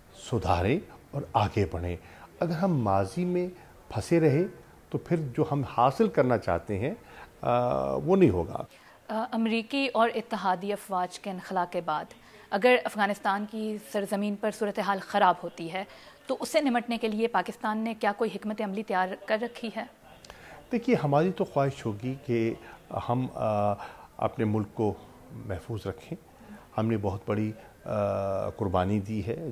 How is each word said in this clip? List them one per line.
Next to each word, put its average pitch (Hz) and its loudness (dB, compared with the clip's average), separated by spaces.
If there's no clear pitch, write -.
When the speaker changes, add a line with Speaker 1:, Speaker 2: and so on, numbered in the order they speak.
Speaker 1:
سدھاریں 95 2
اور 139 -6
آگے 104 2
بڑھیں۔ 87 -4
اگر 170 0
ہم 170 2
ماضی 101 2
میں 180 0
پھنسے 170 2
رہے 156 6
تو - -4
پھر - -2
جو 151 4
ہم 143 0
حاصل 139 6
کرنا 127 4
چاہتے 95 0
ہیں، 135 -2
آ، 123 0
وہ 147 2
نہیں 185 8
ہوگا۔ 90 -2
Speaker 2:
آ، 220 -4
امریکی 226 0
اور 226 4
اتحادی 196 -2
افواج 180 -4
کے - -10
انخلا 185 -2
کے 180 -4
بعد 156 -4
اگر 233 4
افغانستان 208 0
کی 214 -4
سرزمین 202 -2
پر 214 -2
صورتحال 202 -2
خراب 190 4
ہوتی 170 -8
ہے 185 -4
تو 262 -2
اس - -4
سے 311 2
نمٹنے 240 0
کے 226 -2
لیے 220 0
پاکستان 220 -2
نے 220 -4
کیا 208 2
کوئی 220 0
حکمت 214 -6
عملی 208 -4
تیار 185 0
کر 220 0
رکھی 240 -8
ہے؟ 220 -6
Speaker 1:
دیکھیے، 233 4
ہماری 151 4
تو - 0
خواہش 139 0
ہوگی 117 -4
کہ 113 2
ہم، 127 0
آ، 107 0
اپنے 113 0
ملک 107 2
کو 107 0
محفوظ 107 -8
رکھیں۔ 98 -8
ہم 110 2
نے 113 2
بہت 98 -2
بڑی، 107 0
آ، 98 -2
قربانی 98 2
دی 101 -4
ہے، 160 -4